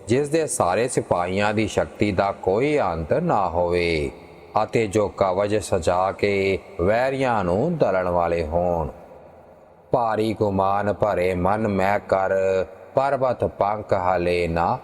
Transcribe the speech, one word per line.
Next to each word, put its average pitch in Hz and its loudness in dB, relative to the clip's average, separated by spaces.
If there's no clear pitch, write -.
ਜਿਸ 139 2
ਦੇ 156 0
ਸਾਰੇ 113 0
ਸਿਪਾਹੀਆਂ 101 0
ਦੀ 107 0
ਸ਼ਕਤੀ 95 -2
ਦਾ 98 0
ਕੋਈ 135 2
ਅੰਤ 85 -2
ਨਾ 127 0
ਹੋਵੇ 85 0
ਅਤੇ 113 0
ਜੋ 101 0
ਕਵਚ 98 0
ਸਜਾ 92 0
ਕੇ 98 0
ਵੈਰੀਆਂ 120 0
ਨੂੰ 113 0
ਦਲਣ 95 0
ਵਾਲੇ 85 0
ਹੋਣ। 85 0
"ਭਾਰੀ 110 0
ਗੁਮਾਨ 101 0
ਭਰੇ 92 0
ਮਨ 101 0
ਮੈਂ 101 2
ਕਰ, 95 0
ਪਰਬਤ 131 0
ਪੰਖ 104 -2
ਹਲੇ 87 0
ਨਾ 87 0